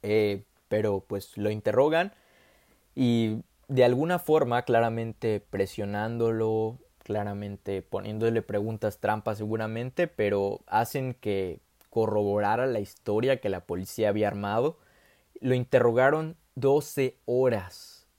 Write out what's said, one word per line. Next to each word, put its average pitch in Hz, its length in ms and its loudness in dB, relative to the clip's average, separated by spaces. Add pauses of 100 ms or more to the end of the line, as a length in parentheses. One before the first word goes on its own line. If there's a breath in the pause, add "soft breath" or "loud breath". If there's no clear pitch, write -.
eh, 104 400 0 (240)
pero 104 400 0
pues - 280 -10
lo 104 140 -2
interrogan 139 640 2 (800 soft breath)
y 117 460 2 (280)
de 123 160 6
alguna 156 340 2
forma, 123 440 2
claramente 113 760 0
presionándolo, 110 1400 -2 (220)
claramente 101 840 -6
poniéndole 107 600 -2
preguntas 107 580 -4
trampas 107 380 -2
seguramente, 110 680 -4
pero 101 600 -2
hacen 123 460 -2
que 95 460 -4 (300)
corroborara 104 800 0
la 113 120 -2
historia 113 600 -2
que 104 100 -4
la 90 120 -4
policía 95 480 -2
había 104 180 2
armado. 104 500 -2 (600 soft breath)
Lo 127 160 0
interrogaron 131 800 4 (200)
doce 139 600 0 (100)
horas 120 800 -2 (140)